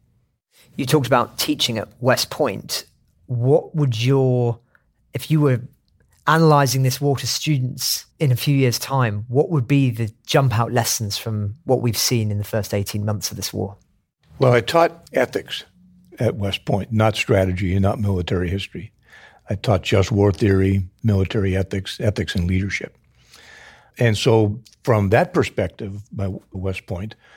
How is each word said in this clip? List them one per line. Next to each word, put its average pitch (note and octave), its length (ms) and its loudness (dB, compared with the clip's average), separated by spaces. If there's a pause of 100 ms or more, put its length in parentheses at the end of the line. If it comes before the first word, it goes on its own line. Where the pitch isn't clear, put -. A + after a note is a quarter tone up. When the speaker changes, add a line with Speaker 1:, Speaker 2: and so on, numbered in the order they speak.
(760)
Speaker 1:
You C#3 100 -4
talked C#3 200 2
about A#2+ 320 0
teaching B2 400 -2
at G2 120 -6 (100)
West B2 300 0
Point. - 560 -4 (400)
What B2+ 500 0
would B2+ 260 0
your, B2 580 2 (540)
if - 160 -8
you D#3 120 4
were B2+ 200 2 (640)
analysing D3 580 4
this B2+ 180 0
war C#3 160 2
to B2 100 -6
students - 760 -4 (140)
in C#3 120 2
a A#2+ 40 2
few C#3+ 200 0
years' C3 240 2
time, A#2 480 -2
what D3 220 2
would C#3+ 180 0
be C#3 220 4
the A2 220 -4 (140)
jump-out A#2 460 2
lessons A#2 460 -2
from G#2 380 -4 (100)
what B2+ 160 2
we've A#2+ 160 0
seen A2 340 0
in G#2 60 -2
the G#2 60 -4
first G#2+ 300 -4
eighteen G#2 300 -4
months G#2+ 280 -4
of - 60 -12
this - 140 -8
war? G2+ 260 -6 (600)
Speaker 2:
Well, B2+ 140 6
I A#2+ 80 4
taught E3 500 0
ethics - 540 -4 (540)
at A#2 160 0
West G2 300 -6
Point, G2+ 280 -4
not A2 220 2
strategy F#2+ 580 0
and G2 80 2
not G2 180 0
military F2+ 500 -2
history. F#2+ 420 -8 (580)
I G#2+ 60 -4
taught F#2+ 260 0
just G2 300 0
war G2+ 200 4
theory, G2 540 2 (180)
military G2 540 0
ethics, F#2+ 420 -6
ethics G#2+ 360 -4
and F2 120 0
leadership. F#2 480 -4 (1000)
And A2+ 180 2
so A2 460 2 (220)
from G#2+ 260 2
that D3+ 240 2
perspective, G2+ 800 -4
by G2 200 -6 (220)
West F#2 320 -8
Point, G2+ 300 -10 (220)